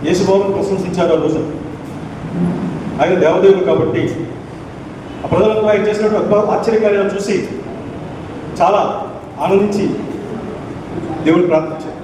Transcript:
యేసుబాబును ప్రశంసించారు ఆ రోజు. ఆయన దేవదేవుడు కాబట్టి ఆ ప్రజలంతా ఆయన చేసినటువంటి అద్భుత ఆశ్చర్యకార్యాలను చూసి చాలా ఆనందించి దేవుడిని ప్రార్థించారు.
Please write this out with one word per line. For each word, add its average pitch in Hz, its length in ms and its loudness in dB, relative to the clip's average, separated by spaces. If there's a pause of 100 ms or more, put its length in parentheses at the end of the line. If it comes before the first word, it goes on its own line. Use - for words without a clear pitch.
యేసుబాబును 190 440 4
ప్రశంసించారు 175 600 0
ఆ 156 100 2
రోజు. 156 280 0 (1500)
ఆయన 180 160 2
దేవదేవుడు 185 460 6
కాబట్టి - 640 0 (1000)
ఆ - 20 -6
ప్రజలంతా 214 420 4
ఆయన 208 180 4
చేసినటువంటి 214 300 2
అద్భుత 208 340 2
ఆశ్చర్యకార్యాలను 202 640 2
చూసి 202 340 -2 (1120)
చాలా 190 440 2 (340)
ఆనందించి 202 460 2 (1400)
దేవుడిని 170 220 4
ప్రార్థించారు. - 580 0